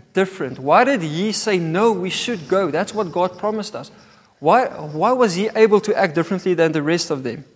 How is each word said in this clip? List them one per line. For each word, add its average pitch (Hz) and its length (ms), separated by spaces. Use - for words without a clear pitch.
different? 185 440
Why 156 260
did 254 180
he 165 300
say, 196 260
"No, 175 340
we 185 180
should 202 380
go. 185 220
That's 180 240
what 202 180
God 180 260
promised 214 360
us"? 131 160
Why, 208 260
why 160 460
was 240 220
he 202 200
able 214 260
to 208 140
act 175 220
differently 180 380
than 165 180
the 156 100
rest 170 280
of 139 120
them? 127 220